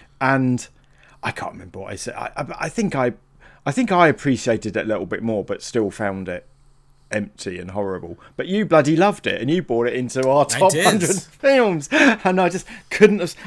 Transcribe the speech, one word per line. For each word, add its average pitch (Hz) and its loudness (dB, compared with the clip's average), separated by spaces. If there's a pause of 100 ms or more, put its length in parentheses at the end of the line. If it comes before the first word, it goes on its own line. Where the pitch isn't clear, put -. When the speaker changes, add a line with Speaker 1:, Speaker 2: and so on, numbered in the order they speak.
(200)
Speaker 1:
And 131 2 (560)
I - -6
can't - -10
remember 92 -16
what 98 -12
I 101 -10
said. - -10
I, 117 -8
I, 151 -6 (140)
I 156 -4
think 202 -2
I, 123 0 (520)
I 143 -2
think 233 0
I 175 6
appreciated 113 0
it 87 -2
a 104 -6
little 98 -2
bit 95 -6
more, 110 -2
but 98 -8
still 110 -2
found 95 -6
it 90 -10 (640)
empty 101 -6
and 90 -10
horrible. 92 -6 (180)
But 127 -6
you 202 0
bloody 156 4
loved 196 2
it, 95 -2
and 127 -2
you 175 2
brought 117 0
it 117 -2
into 127 -2
our 139 4
Speaker 2:
I - -2
Speaker 1:
top 190 6
Speaker 2:
did. 165 0
Speaker 1:
hundred 185 2 (120)
films, 226 2
and 220 2
I 180 2
just 175 -6 (240)
couldn't 202 6
have. 175 -4 (120)